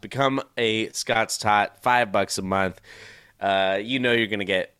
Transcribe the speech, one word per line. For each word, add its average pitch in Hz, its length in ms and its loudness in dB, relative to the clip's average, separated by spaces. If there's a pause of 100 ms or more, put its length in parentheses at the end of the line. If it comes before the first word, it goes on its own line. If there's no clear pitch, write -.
Become 135 400 -2 (160)
a 110 320 0
Scott's - 480 -2
Tot, 104 460 2
five 123 280 2
bucks 98 280 -2
a - 20 -4
month. 95 400 -2 (580)
Uh, 95 400 2
you 123 200 -4
know 123 120 2
you're 117 140 2
gonna 101 180 -4
get 92 360 -2